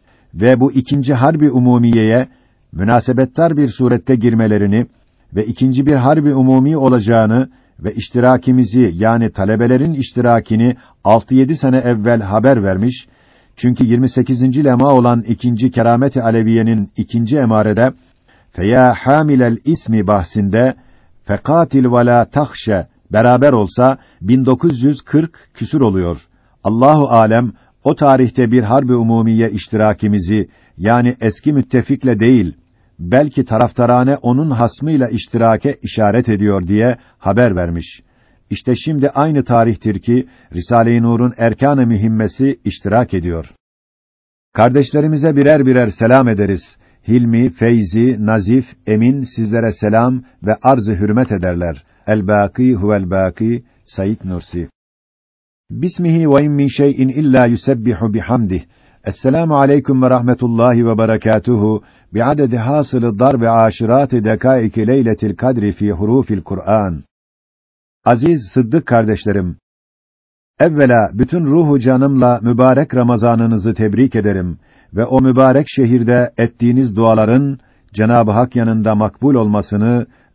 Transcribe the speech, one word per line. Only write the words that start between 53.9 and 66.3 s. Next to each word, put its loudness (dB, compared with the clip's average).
Nursi. -10
Bismihi -2
ve 4
in -2
min 0
şey'in 0
illa 2
yusebbihu -2
bihamdih. -4
Esselamu -2
aleyküm 2
ve 2
rahmetullahi 0
ve 0
berekatuhu, 0
bi'adedi -2
hasılı -2
darbi 0
aşirati 0
dekaiki 0
leyletil -2
kadri -2
fi -4
hurufil -2